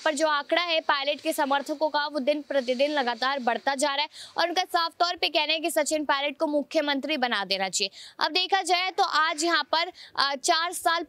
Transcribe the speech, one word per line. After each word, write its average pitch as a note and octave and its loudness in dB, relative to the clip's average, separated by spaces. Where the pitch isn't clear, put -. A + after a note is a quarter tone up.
पर D#4 2
जो D#4 2
आंकड़ा D4+ 2
है E4 0
पायलट C#4+ 0
के D#4 -2
समर्थकों C#4+ 0
का, D4 -2
वो D4+ -4
दिन D4 0
प्रतिदिन C4+ 0
लगातार C4 0
बढ़ता A#3+ 0
जा C#4 0
रहा C#4+ 0
है D#4 -2
और E4+ 2
उनका F4 0
साफ E4+ 0
तौर F4 2
पे F4 -2
कहना D4+ 2
है D#4+ 0
कि D#4+ 0
सचिन D4+ 0
पायलट C#4+ 0
को D#4+ 0
मुख्यमंत्री D4 0
बना A#3 0
देना F#3+ -2
चाहिए। G3 -4
अब D#4 0
देखा F#4 0
जाए F4+ 2
तो F#4+ -2
आज D#4 0
यहाँ E4 2
पर, E4+ -2
अ, C#4 2
चार E4 0
साल E4+ 0